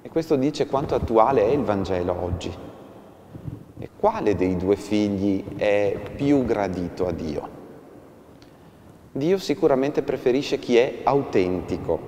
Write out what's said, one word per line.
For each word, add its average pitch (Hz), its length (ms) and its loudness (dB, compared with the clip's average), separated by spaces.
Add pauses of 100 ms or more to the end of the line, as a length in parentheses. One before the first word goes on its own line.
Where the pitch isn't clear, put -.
E - 80 -16
questo 160 260 0
dice 139 300 0
quanto 139 300 -2
attuale 117 480 4
è 107 60 4
il 143 120 2
Vangelo 95 600 0
oggi. 87 280 -6 (1300)
E - 120 -14 (100)
quale 202 360 2
dei 92 220 0
due 92 180 2
figli 101 720 0 (100)
è 101 400 2 (200)
più 143 280 2
gradito 92 640 -2
a 90 60 -2
Dio? 80 360 -6 (1600)
Dio 160 260 0
sicuramente 147 640 2
preferisce 135 560 0
chi - 200 2
è 131 260 2
autentico 92 1040 0